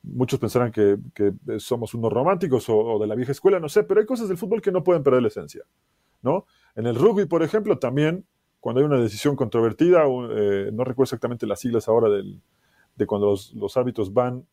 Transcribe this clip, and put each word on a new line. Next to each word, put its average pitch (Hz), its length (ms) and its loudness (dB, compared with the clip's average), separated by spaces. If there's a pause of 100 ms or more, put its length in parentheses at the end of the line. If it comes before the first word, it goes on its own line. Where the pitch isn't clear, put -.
Muchos 127 380 -4
pensarán 117 320 0
que, 101 260 4 (160)
que 101 200 0 (260)
somos 120 340 -6
unos 113 200 -2
románticos 143 560 0
o, 107 80 4
o 110 220 2
de 107 80 0
la 107 80 -2
vieja 127 180 -4
escuela, 190 260 2
no 151 100 -8
sé, 208 140 2
pero 196 160 2
hay 214 60 2
cosas 233 240 -4
del 175 80 -4
fútbol 202 240 -4
que 196 100 -2
no 180 120 -2
pueden 170 200 2
perder 127 180 4
la 113 60 0
esencia, - 360 -8 (580)
¿no? 165 240 -2 (300)
En 110 120 -4
el 117 80 -2
rugby, 202 300 2
por 165 180 0
ejemplo, 202 360 -2
también, 151 460 -2 (340)
cuando 127 220 0
hay 147 40 4
una 143 140 2
decisión 117 360 0
controvertida, 143 720 2
un, 123 240 -4
eh, 101 420 0
no 117 100 -4
recuerdo 127 220 0
exactamente 120 400 -6
las 101 140 -4
siglas 117 280 -2
ahora 113 220 4
del, 98 320 -2 (540)
de 107 100 -2
cuando 104 220 0
los, 98 260 -2
los 104 240 -4
árbitros 113 360 -2
van 123 400 -2